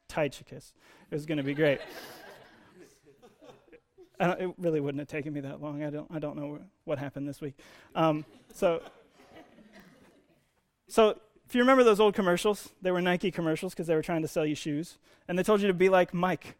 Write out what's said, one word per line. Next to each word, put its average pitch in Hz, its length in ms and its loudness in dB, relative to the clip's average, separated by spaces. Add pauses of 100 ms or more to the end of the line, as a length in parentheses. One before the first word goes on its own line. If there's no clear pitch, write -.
Tychicus." - 680 -6 (380)
It 165 40 -6
was 147 100 -6
gonna 151 180 -2
be 143 100 -2
great. 147 260 4 (2500)
I 175 80 0
don't, 175 140 -2
it 180 160 -6
really 170 220 -2
wouldn't 139 200 -6
have 147 80 -10
taken 156 260 -10
me 143 80 -10
that 143 200 -14
long. 147 220 -10
I 151 80 -8
don't, 151 200 -12
I 160 80 -8
don't 147 160 -8
know 147 200 -12
wh-, - 320 -20
what 151 100 -4
happened 139 300 -10
this 139 120 -12
week. 143 140 -10 (420)
Um, 156 300 0 (280)
so, 170 280 0 (2000)
so 220 280 4 (300)
if - 80 -4
you 240 60 4
remember 254 240 8
those 214 160 6
old 214 140 6
commercials, 196 640 0
they 185 100 0
were 180 100 0
Nike 180 300 0
commercials 170 420 -4
'cause 170 140 -8
they 165 80 2
were 156 60 0
trying 160 220 -2
to 156 40 -4
sell 156 180 -2
you 151 100 -2
shoes. 151 420 -8 (320)
And 180 100 -2
they 185 40 2
told 208 180 2
you 208 60 0
to 196 60 2
be 180 140 4
like 185 260 4
Mike 180 460 -4